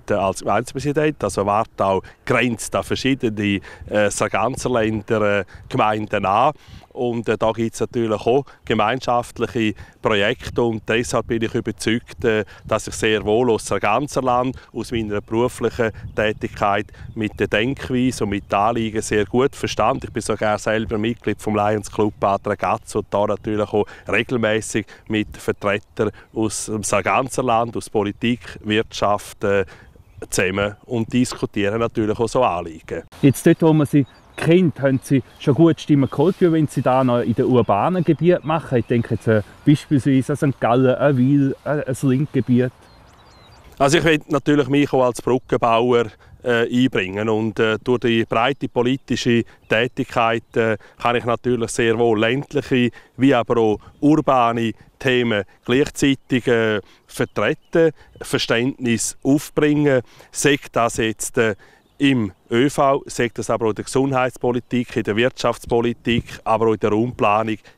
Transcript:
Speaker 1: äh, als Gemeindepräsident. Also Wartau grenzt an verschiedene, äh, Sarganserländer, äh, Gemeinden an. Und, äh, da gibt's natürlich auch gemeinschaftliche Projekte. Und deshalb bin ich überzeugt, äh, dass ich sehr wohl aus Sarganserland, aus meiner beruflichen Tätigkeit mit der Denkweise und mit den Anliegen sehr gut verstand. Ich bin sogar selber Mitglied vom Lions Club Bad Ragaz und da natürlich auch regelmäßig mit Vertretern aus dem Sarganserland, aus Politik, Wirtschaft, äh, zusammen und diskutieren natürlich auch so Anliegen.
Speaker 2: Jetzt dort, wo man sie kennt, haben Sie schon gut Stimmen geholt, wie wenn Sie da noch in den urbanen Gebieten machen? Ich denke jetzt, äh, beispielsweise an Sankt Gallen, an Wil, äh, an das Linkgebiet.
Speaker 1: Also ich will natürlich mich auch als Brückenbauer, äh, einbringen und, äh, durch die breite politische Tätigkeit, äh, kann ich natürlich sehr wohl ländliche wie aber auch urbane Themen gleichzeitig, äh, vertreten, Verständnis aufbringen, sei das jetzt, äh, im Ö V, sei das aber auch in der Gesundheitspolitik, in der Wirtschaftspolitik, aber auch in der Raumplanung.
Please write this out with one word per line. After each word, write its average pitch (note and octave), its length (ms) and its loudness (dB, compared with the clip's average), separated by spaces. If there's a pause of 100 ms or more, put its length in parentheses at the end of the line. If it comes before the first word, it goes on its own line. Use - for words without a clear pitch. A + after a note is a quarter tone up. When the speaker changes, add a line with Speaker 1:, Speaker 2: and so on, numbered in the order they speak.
Speaker 1:
äh, A2 40 0
als F#2+ 260 0
Gemeindepräsident. C#3 840 -2
Also G2+ 220 -2
Wartau G2+ 580 0 (200)
grenzt A#2+ 520 -2
an G2 80 -2
verschiedene, G#2+ 760 -2 (300)
äh, G#2 200 2
Sarganserländer, A2 1300 0
äh, F#2 60 -4 (220)
Gemeinden G#2+ 580 -2
an. A#2 280 2 (420)
Und, A#2+ 320 -4
äh, A2 100 0
da A2+ 140 0
gibt's A2+ 300 -4
natürlich A2 400 -2
auch C3+ 240 2 (180)
gemeinschaftliche A#2 1080 -2 (280)
Projekte. A2 640 0
Und A2+ 240 -2
deshalb A#2 400 -2
bin A2+ 140 -4
ich A2 120 -4
überzeugt, A2+ 720 -4
äh, A2 220 0 (200)
dass A2 220 -2
ich G#2 80 -10
sehr G#2+ 300 0
wohl A2+ 260 2
aus G#2+ 140 0
Sarganserland, B2 920 0 (180)
aus A2+ 180 -8
meiner G#2 300 -4
beruflichen A#2 680 -2 (240)
Tätigkeit G#2+ 720 -2 (260)
mit G#2+ 260 -6
der G2+ 80 0
Denkweise B2 760 -2
und G2+ 60 -2
mit G2+ 200 -6
den G#2 80 2
Anliegen A2 440 0
sehr G#2+ 240 0
gut B2+ 300 0
verstand. A#2 500 -2
Ich - 60 -14
bin A2+ 100 -6
sogar G#2+ 360 -2
selber A2 400 -2
Mitglied A2 440 -4
vom G#2+ 140 -2
Lions G#2 360 0
Club G#2+ 280 0
Bad G2 280 0
Ragaz G2+ 480 -4
und G#2+ 140 -4
da G#2 160 0
natürlich G#2 440 -2
auch G#2 160 0 (240)
regelmäßig A2 760 -2 (240)
mit G#2+ 260 -4
Vertretern G#2 760 -4 (220)
aus A2 340 -4
dem G#2+ 160 -6
Sarganserland, A#2 920 0
aus G2 140 -10
Politik, A#2 720 -4
Wirtschaft, G#2+ 800 -2
äh, G2 220 0 (640)
zusammen G2+ 560 -2
und A2+ 260 -4
diskutieren A2+ 680 -2
natürlich A2 380 -2
auch A2+ 120 0
so C3 120 0
Anliegen. E2+ 600 -4 (180)
Speaker 2:
Jetzt C#3 240 4
dort, E3 160 4
wo D#3+ 120 6
man D3+ 120 2
sie C#3+ 200 2 (300)
kennt, E3+ 460 2
haben C3+ 200 2
Sie C3+ 220 0 (160)
schon C#3 160 2
gut D#3+ 240 4
Stimmen C#3 300 2
geholt, D#3+ 300 0
wie F3 120 4
wenn D#3+ 160 2
Sie - 140 -6
da C3 220 2
noch A#2+ 160 2
in A#2 140 0
den A#2+ 120 0
urbanen A#2+ 580 2
Gebieten E3 440 2
machen? D3+ 320 0
Ich A2 60 0
denke A#2+ 300 0
jetzt, - 120 -6
äh, A2 140 4 (240)
beispielsweise C#3 680 2
an C3+ 40 -2
Sankt C#3 240 -2
Gallen, B2+ 340 4
an C#3 220 2
Wil, C3+ 460 2
äh, - 60 -6
an D3 160 -2
das - 180 -6
Linkgebiet. B2+ 680 2 (1080)
Speaker 1:
Also C#3+ 200 4
ich D3 60 2
will D#3 260 4
natürlich D3 380 2
mich C#3 260 2
auch C3 100 4
als B2 180 0
Brückenbauer, A#2+ 840 2 (380)
äh, B2 400 2
einbringen G#2+ 440 -2
und, A2 320 0
äh, A2 240 0
durch B2 180 0
die A#2 240 2
breite B2 440 -2
politische B2 760 0 (240)
Tätigkeit, A#2 760 0 (120)
äh, A2+ 220 2 (240)
kann A#2+ 140 0
ich A2 100 -4
natürlich A#2 460 -2
sehr A2+ 260 2
wohl A#2 220 2
ländliche B2 720 0 (260)
wie C3 160 4
aber A#2 260 2
auch G#2+ 200 2 (200)
urbane B2 760 2 (260)
Themen A#2+ 440 0 (220)
gleichzeitig, C3+ 840 0
äh, A2+ 340 2 (260)
vertreten, D3 840 0 (300)
Verständnis A#2+ 1040 -2
aufbringen, D3 800 2 (280)
sei C#3+ 280 2 (120)
das A#2 260 0
jetzt, A2 420 -2
äh, A2+ 160 2 (420)
im B2+ 360 0 (180)
Ö B2+ 180 4
V, C#3 360 2
sei A#2+ 280 -2
das - 160 -6
aber A#2 160 0
auch A2 40 2
in G2+ 60 -2
der G#2 100 -10
Gesundheitspolitik, B2+ 1120 -2
in G#2+ 60 0
der G#2 120 -2
Wirtschaftspolitik, A#2 1080 -2 (180)
aber A2 240 2
auch A2 60 4
in G#2+ 60 -4
der G#2+ 120 0
Raumplanung. A2 640 0 (220)